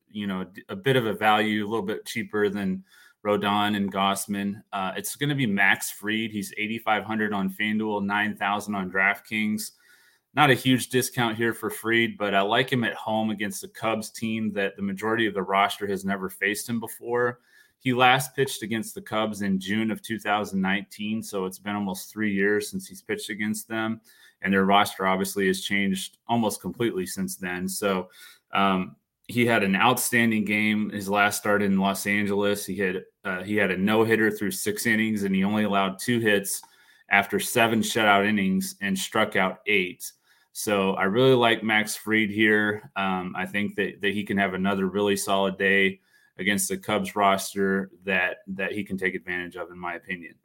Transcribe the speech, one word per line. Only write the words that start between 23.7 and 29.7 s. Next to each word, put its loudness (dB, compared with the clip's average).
and 0
their 4
roster 4
obviously 0
has 0
changed -2
almost 0
completely -2
since -6
then. -6
So, -2
um, 0
he 2
had 4
an 2